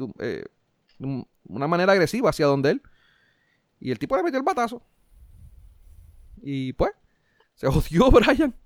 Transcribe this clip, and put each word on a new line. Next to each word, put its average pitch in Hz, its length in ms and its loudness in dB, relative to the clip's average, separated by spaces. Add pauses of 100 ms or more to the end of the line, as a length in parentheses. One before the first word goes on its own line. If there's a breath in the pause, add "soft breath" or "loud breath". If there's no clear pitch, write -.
(180)
eh, 87 260 -8 (540)
un-, 135 260 -8 (200)
una 127 220 -8
manera 175 260 2
agresiva 196 360 2
hacia 151 160 0
donde 139 280 2
él. 269 100 -4 (960)
Y 127 100 -8
el 123 80 -4
tipo 196 200 -6
le 370 40 -2
metió 302 160 -2
el 269 60 -4
batazo. 240 380 -4 (1600)
Y 135 320 -8
pues, - 180 -2 (640)
se - 140 -6
jodió 160 420 4
<laughs> - 0 -
Brian. 262 440 4 (120)